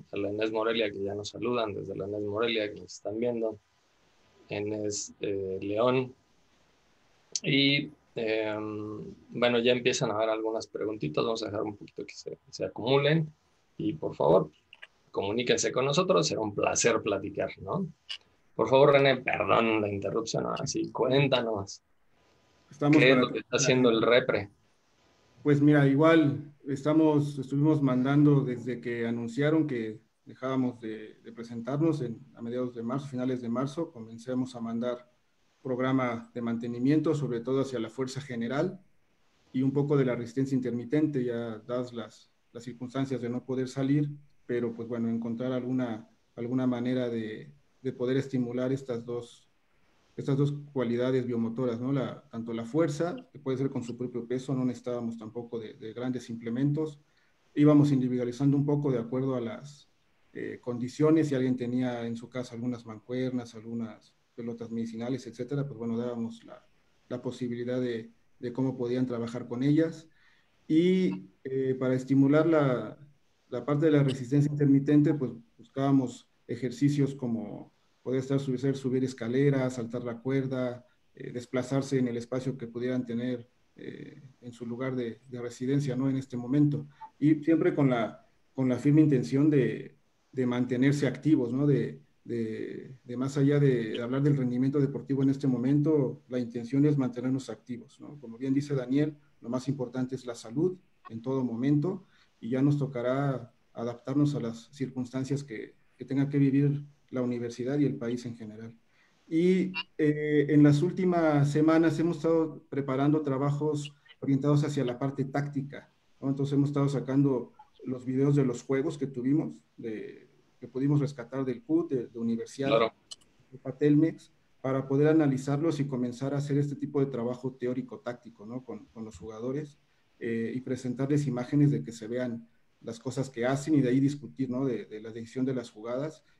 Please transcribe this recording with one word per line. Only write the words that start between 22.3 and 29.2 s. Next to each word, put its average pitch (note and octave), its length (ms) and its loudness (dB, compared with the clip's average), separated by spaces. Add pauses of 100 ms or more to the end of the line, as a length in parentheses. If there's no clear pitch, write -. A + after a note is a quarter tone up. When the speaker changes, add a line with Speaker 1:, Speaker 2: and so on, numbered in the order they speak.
Speaker 2:
Estamos D3 280 4
Speaker 1:
¿Qué B2+ 120 10
es C3 60 8
Speaker 2:
para B2 100 4
Speaker 1:
lo - 60 -8
que A2 60 -4
está - 180 -2
haciendo B2+ 320 6
el A2 140 4
Repre? A2+ 480 4 (920)
Speaker 2:
Pues C#3+ 200 4
mira, D3 240 8
igual D3+ 640 4 (140)
estamos, D3 720 2
estuvimos C#3+ 420 2
mandando C#3 600 6
desde A#2+ 380 -6
que A#2 260 -4
anunciaron B2 600 0